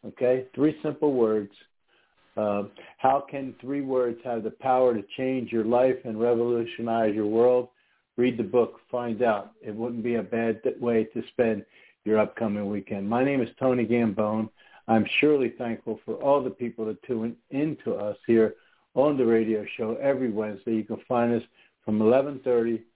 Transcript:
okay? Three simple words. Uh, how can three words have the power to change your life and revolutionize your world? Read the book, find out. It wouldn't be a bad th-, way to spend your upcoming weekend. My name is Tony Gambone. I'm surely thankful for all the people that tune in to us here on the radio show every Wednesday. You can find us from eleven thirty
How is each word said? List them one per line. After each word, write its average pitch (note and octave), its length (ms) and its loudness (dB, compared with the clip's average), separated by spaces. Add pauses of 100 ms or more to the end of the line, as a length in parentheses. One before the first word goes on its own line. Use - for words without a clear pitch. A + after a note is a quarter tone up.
okay? B2+ 360 0 (100)
Three D3+ 260 0
simple D3 320 -2
words. A2 380 0 (840)
Uh, G#2 280 -2 (340)
how C3+ 320 2
can C3+ 320 -10
three C#3 200 -6
words B2+ 420 -2
have A#2 180 -4
the G#2+ 80 -6
power B2+ 460 2
to G#2 80 -6 (120)
change C3 360 -4
your A2 140 0
life B2+ 380 4
and A2 160 -8
revolutionize A#2 920 0
your G#2+ 140 0
world? B2 400 4 (500)
Read B2 200 2
the A#2 60 -2
book, A2 360 2 (100)
find A#2+ 320 -4
out. A2 300 0 (100)
It G#2+ 140 -10
wouldn't A#2 280 -6
be A#2 120 -2
a A2 80 -2
bad A2+ 400 -2
th-, B2+ 160 -2
way A#2 240 2
to A2 240 -6
spend A2 360 0 (420)
your G#2+ 120 2
upcoming G#2 540 -2
weekend. G2+ 360 -6
My A#2+ 160 0
name C#3 180 0
is A#2 80 -2 (100)
Tony B2 260 0
Gambone. A2 640 0 (380)
I'm A2 180 4 (140)
surely D3 300 2 (100)
thankful A2+ 460 -8
for A2 100 -6
all C#3 260 2
the B2+ 80 -4
people A2+ 360 -8
that G#2+ 180 -8
tune A#2 320 -4 (160)
in D3 320 -2
to A2+ 120 -4
us G#2 300 -6
here A2 300 4 (400)
on C#3+ 200 4
the C3 100 2
radio A2 380 2 (140)
show A2+ 240 -4
every B2+ 300 0
Wednesday. G#2+ 420 -4
You G#2+ 100 0
can G#2+ 240 -8
find A#2+ 260 2
us A2+ 100 0 (420)
from G#2+ 160 0
eleven C3+ 420 4
thirty A#2 380 0 (140)